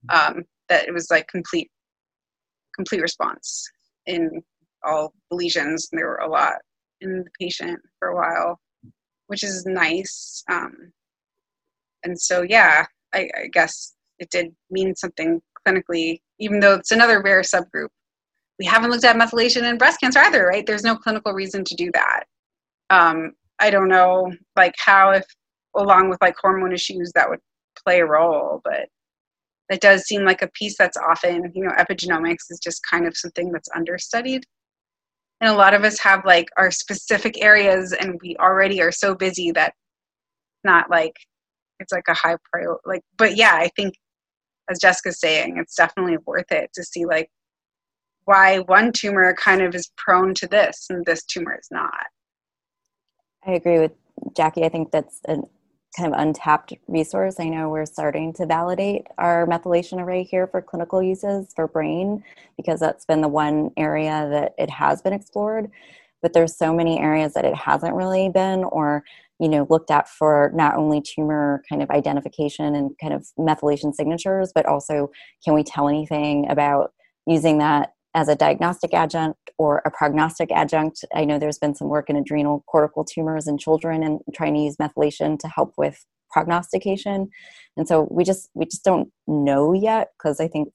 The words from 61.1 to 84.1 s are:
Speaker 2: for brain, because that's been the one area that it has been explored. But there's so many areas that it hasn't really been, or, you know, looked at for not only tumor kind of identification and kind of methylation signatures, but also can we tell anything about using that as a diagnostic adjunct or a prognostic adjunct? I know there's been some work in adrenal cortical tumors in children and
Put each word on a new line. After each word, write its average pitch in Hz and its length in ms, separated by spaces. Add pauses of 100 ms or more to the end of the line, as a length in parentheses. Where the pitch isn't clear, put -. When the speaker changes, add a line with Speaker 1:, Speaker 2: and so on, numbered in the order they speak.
Speaker 2:
for 160 140
brain, 180 560 (320)
because 165 240
that's - 240
been 156 160
the 151 80
one 151 480
area 156 520
that 147 300
it 147 120
has 147 320
been 190 100
explored. 208 580 (500)
But 170 120
there's 165 240
so 160 180
many 165 240
areas 156 360
that - 100
it - 100
hasn't 147 400
really 190 340
been, 190 360
or, 147 400 (340)
you 165 100
know, 147 220
looked 160 220
at 147 160
for 147 440
not 156 220
only 151 260
tumor 147 680
kind 147 120
of 139 100
identification 147 840
and 139 240
kind 156 140
of 143 160 (100)
methylation 147 560
signatures, 185 580
but - 140
also 143 460 (320)
can 156 100
we 151 80
tell 147 260
anything 147 600
about 143 420 (340)
using 156 320
that 147 340 (240)
as 151 120
a 151 80
diagnostic 170 580
adjunct 160 640
or 147 260
a 151 60
prognostic 156 640
adjunct? 156 520 (120)
I 156 80
know 147 120
there's 147 220
been 147 160
some 147 140
work 147 200
in 151 60
adrenal 147 540
cortical 156 360
tumors 156 440
in 147 100
children 160 460
and 151 160 (120)